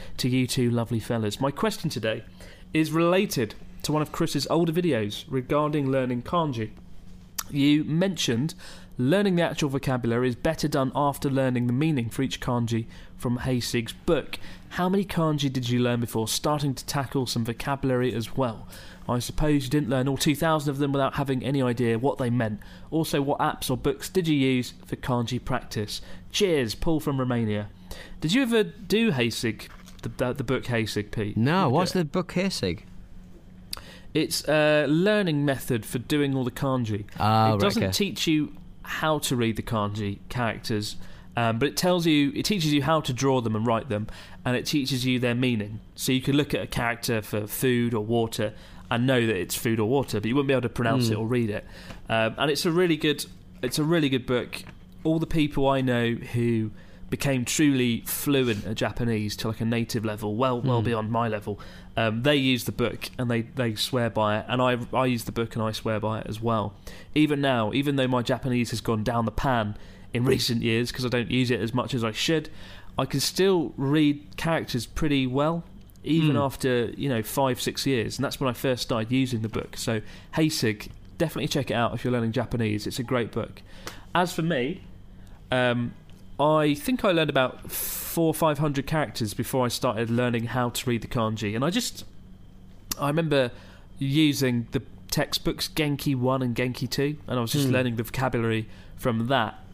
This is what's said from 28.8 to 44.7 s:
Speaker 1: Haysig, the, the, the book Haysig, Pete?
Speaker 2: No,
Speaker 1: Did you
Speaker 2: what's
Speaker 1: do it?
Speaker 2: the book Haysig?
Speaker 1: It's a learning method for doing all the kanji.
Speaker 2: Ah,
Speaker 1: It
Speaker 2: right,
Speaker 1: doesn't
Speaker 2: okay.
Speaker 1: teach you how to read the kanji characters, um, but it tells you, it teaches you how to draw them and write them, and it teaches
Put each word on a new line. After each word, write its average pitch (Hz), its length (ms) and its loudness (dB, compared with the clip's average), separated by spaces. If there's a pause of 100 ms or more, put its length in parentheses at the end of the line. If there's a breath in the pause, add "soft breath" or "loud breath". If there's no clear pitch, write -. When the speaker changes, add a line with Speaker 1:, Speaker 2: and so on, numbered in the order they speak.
Speaker 1:
Haysig, 117 560 0 (320)
the, - 80 -8
the, 127 240 -2
the 143 100 -4
book 127 220 0
Haysig, 110 460 -2
Pete? 104 260 -2
Speaker 2:
No, 147 240 4
Speaker 1:
Did 170 60 4
you 123 80 4
Speaker 2:
what's 175 180 2
Speaker 1:
do 185 60 2
it? - 20 2
Speaker 2:
the 156 80 -2
book 185 240 -4
Haysig? 180 480 -2 (1300 loud breath)
Speaker 1:
It's - 340 0
a 151 400 4
learning 170 580 4
method 123 400 0
for - 140 -4
doing 139 360 2
all 131 80 0
the 120 80 -2
kanji. 117 540 -2 (140)
Speaker 2:
Ah, 110 300 6
Speaker 1:
It - 20 6
Speaker 2:
right, 107 80 4
Speaker 1:
doesn't 202 240 2
Speaker 2:
okay. 95 80 2
Speaker 1:
teach 180 360 -2
you 156 260 2 (280)
how 156 380 0
to - 160 0
read 113 220 2
the - 40 -4
kanji 101 580 -2 (100)
characters, 110 640 -2 (400 loud breath)
um, 113 240 2
but 139 100 2
it 143 80 -4
tells 180 300 2
you, 147 280 4
it 131 80 -4
teaches 156 300 2
you 143 80 4
how 156 200 4
to 131 120 -4
draw 131 280 2
them 110 140 0
and 110 120 0
write 113 220 0
them, 107 180 -2 (380 loud breath)
and 123 100 0
it 117 100 -2
teaches 131 400 0